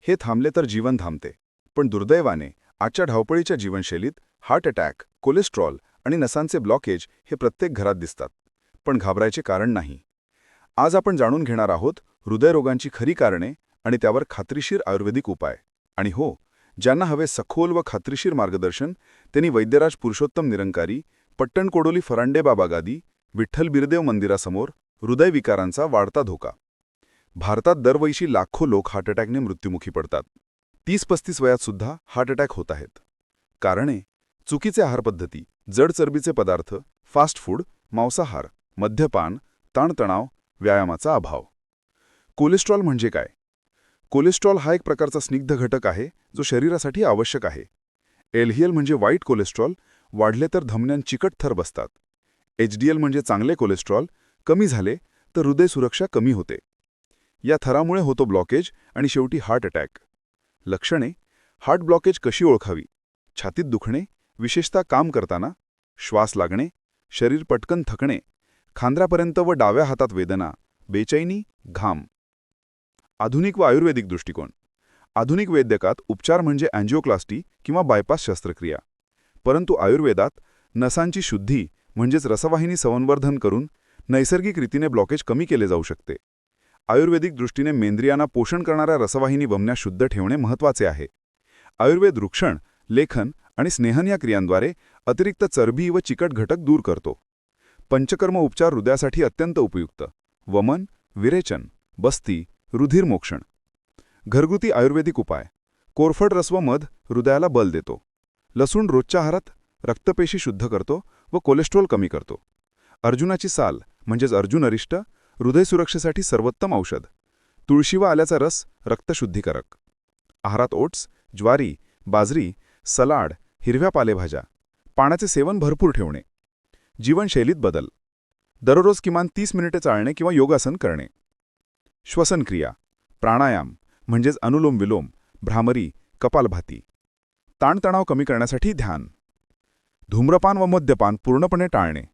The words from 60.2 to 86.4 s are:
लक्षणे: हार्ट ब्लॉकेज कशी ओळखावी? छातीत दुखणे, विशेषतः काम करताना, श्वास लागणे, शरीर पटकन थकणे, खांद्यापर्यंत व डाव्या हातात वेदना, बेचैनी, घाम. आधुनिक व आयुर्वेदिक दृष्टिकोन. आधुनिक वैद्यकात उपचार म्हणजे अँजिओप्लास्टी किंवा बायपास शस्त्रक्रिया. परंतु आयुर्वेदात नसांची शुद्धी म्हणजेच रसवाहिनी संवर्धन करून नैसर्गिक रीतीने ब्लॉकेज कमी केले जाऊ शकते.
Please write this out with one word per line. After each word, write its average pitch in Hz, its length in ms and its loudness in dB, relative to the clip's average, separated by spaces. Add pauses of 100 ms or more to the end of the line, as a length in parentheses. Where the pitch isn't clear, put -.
लक्षणे: 123 440 -2 (520)
हार्ट 135 200 2
ब्लॉकेज 170 400 2
कशी 127 220 -2
ओळखावी? 104 380 2 (540)
छातीत - 280 -6
दुखणे, 117 360 -4 (380)
विशेषतः 165 520 -2
काम 156 200 2
करताना, 98 380 -4 (500)
श्वास 107 380 0
लागणे, 98 320 -2 (440)
शरीर 135 300 0
पटकन 156 460 -2
थकणे, 131 300 -4 (580)
खांद्यापर्यंत 170 600 0
व 175 140 2
डाव्या 123 320 4
हातात 131 280 0
वेदना, 92 380 -4 (380)
बेचैनी, 156 540 -2 (240)
घाम. 87 360 -6 (1200)
आधुनिक 156 380 0
व 190 40 4
आयुर्वेदिक 135 460 4
दृष्टिकोन. 82 420 -8 (640)
आधुनिक 160 340 0
वैद्यकात 113 440 2 (140)
उपचार 160 320 2
म्हणजे 147 320 0
अँजिओप्लास्टी 107 680 -2 (240)
किंवा 170 180 0
बायपास 127 380 2
शस्त्रक्रिया. 85 580 -6 (680)
परंतु 165 280 2
आयुर्वेदात 110 680 2 (340)
नसांची 165 480 -2
शुद्धी 107 440 -2 (300)
म्हणजेच 131 300 0
रसवाहिनी 160 500 0
संवर्धन 135 600 0
करून 110 280 0 (420)
नैसर्गिक 175 500 0
रीतीने 143 300 -2
ब्लॉकेज 120 340 0
कमी 131 220 -2
केले 120 240 0
जाऊ 85 140 0
शकते. - 340 -10 (720)